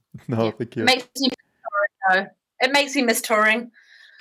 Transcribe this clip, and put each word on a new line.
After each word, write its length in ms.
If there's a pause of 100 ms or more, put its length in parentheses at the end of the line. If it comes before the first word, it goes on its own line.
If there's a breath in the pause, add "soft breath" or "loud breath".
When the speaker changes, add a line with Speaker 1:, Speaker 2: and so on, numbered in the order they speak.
(140)
Speaker 1:
<laughs> 140
No, 180
Speaker 2:
Yeah. 60
Speaker 1:
thank 240
you. 60
Speaker 2:
It 40
makes 220 (120)
me 100
miss 80 (240)
touring, 640
though. 420
It 60
makes 220
me 80
miss 180
touring. 500 (500 loud breath)